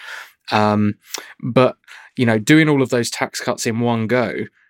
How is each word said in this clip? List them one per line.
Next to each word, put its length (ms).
Um, 440
but, 360
you 100
know, 140
doing 300
all 120
of 80
those 220
tax 300
cuts 240
in 160
one 260
go 380